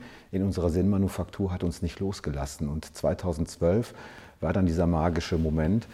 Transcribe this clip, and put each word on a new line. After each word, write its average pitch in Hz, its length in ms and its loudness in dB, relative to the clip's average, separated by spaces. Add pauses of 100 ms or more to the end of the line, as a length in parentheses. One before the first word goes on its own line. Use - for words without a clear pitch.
(320)
In 95 100 2
unserer 90 280 2
Sinnmanufaktur 92 840 2
hat 92 100 -4
uns 87 200 -2
nicht 82 180 -4
losgelassen. 73 680 -4
Und 78 280 -6
zweitausendzwölf 85 1000 0 (460)
war 82 120 0
dann 95 140 4
dieser 85 200 4
magische 85 520 2
Moment 80 560 2